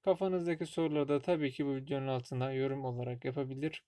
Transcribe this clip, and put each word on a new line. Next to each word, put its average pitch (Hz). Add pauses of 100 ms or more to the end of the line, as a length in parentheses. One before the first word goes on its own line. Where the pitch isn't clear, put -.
Kafanızdaki 180
soruları 151
da 143
tabii 151
ki 143
bu 139
videonun 135
altına 131
yorum 135
olarak 123
yapabilir. 135